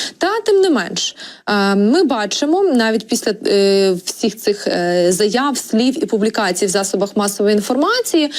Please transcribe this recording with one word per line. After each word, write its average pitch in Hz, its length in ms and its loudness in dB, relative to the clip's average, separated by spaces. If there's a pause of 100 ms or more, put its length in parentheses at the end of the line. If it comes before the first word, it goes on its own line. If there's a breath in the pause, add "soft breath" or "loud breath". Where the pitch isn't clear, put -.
(180 loud breath)
Та 403 280 -2
тим 392 160 4
не 381 80 2
менш, 196 460 -2 (340 loud breath)
е, 202 260 2
ми 233 280 4
бачимо 285 600 0
навіть 226 440 2
після, 220 260 -2 (140)
е, 196 460 4 (120)
всіх - 320 -4
цих, - 300 -2
е, 175 440 0
заяв, 233 460 0
слів 247 460 0
і - 20 -2
публікацій 208 600 0
в 190 40 0
засобах 196 480 -2
масової 202 380 0
інформації, 302 840 0